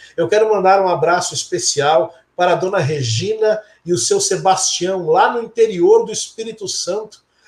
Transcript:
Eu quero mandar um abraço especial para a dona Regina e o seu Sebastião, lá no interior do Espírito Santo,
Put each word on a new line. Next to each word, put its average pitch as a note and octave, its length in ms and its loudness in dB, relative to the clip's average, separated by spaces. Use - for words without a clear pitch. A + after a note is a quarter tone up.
Eu - 140 -2
quero G#3+ 240 2
mandar F#3+ 320 4
um F#3 40 0
abraço F3 440 0
especial C#3 840 -2
para F3+ 160 2
a E3 40 2
dona F#3 220 -2
Regina E3 800 -2
e E3+ 80 -2
o - 20 2
seu F#3+ 240 0
Sebastião, F#3 880 -2
lá G3+ 240 4
no A#3+ 100 -4
interior A3 600 2
do G#3+ 80 -8
Espírito A3 560 -10
Santo, G#3+ 540 -8